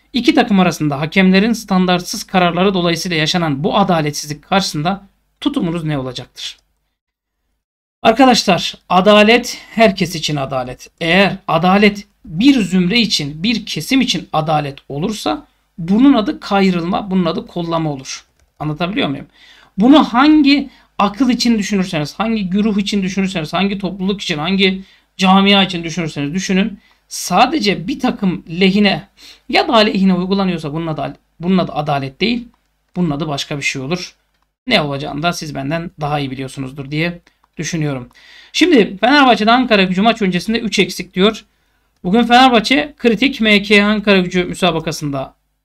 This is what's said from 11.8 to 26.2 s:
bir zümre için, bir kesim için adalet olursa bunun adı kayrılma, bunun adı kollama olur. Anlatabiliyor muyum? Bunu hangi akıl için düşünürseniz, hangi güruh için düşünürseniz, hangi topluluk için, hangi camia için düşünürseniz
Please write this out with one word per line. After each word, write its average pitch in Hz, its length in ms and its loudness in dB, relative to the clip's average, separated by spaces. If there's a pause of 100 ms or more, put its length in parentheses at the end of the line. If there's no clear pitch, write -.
bir 233 360 2
zümre 185 400 0
için, 156 420 -4
bir 226 240 -2
kesim 247 340 -2
için - 320 -4
adalet 151 460 -2 (100)
olursa 214 580 -6 (320)
bunun 220 360 4
adı 233 260 -2
kayrılma, 185 680 -2
bunun 185 140 0
adı 160 220 -4
kollama 165 440 -4
olur. 135 340 -12 (340)
Anlatabiliyor 170 500 -4
muyum? - 180 -8 (520)
Bunu 254 260 6
hangi 285 640 4 (280)
akıl 240 320 0
için 240 280 2
düşünürseniz, 180 560 -2
hangi 214 360 -4
güruh 208 280 0
için 202 240 -2
düşünürseniz, 185 500 -4
hangi 196 260 -2
topluluk 190 420 -4
için, 156 180 -4
hangi 190 440 0 (340)
camia 196 480 4
için 180 200 -4
düşünürseniz 156 500 -6